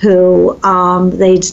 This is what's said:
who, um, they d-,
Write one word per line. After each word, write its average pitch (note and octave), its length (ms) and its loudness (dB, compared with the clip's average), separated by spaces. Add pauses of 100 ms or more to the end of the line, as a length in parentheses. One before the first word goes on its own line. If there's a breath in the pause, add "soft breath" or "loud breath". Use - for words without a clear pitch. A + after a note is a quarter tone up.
who, F#3 600 0
um, F#3 480 0
they F#3 280 0
d-, - 140 -8